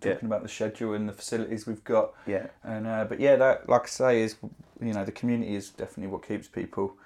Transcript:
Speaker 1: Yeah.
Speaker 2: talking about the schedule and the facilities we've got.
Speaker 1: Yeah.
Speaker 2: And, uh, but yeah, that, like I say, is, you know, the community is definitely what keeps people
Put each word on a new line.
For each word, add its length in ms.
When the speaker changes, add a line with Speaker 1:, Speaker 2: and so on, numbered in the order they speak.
Speaker 1:
Yeah. 120
Speaker 2:
talking 120
about 160
the 60
schedule 460
and 120
the 60
facilities 540
we've 180
got. 300
Speaker 1:
Yeah. 200
Speaker 2:
And, 220
uh, 180
but 160
yeah, 160
that, 320
like 140
I 60
say, 340
is, 140
you 140
know, 100
the 80
community 420
is 140
definitely 420
what 160
keeps 220
people 580